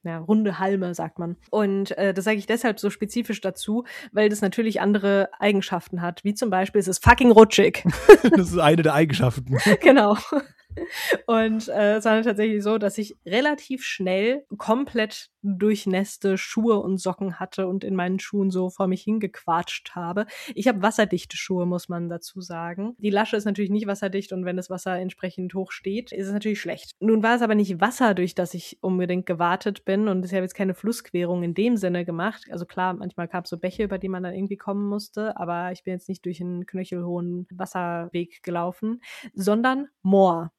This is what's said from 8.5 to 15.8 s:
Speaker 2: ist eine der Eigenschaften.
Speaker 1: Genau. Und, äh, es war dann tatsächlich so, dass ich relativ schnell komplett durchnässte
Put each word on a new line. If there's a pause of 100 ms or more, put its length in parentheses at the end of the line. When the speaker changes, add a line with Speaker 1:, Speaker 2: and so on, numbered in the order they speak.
Speaker 2:
ist
eine
der
Eigenschaften. (240)
Speaker 1:
Genau. (1080)
Und,
äh,
es
war
dann
tatsächlich
so,
dass
ich (100)
relativ
schnell (120)
komplett (140)
durchnässte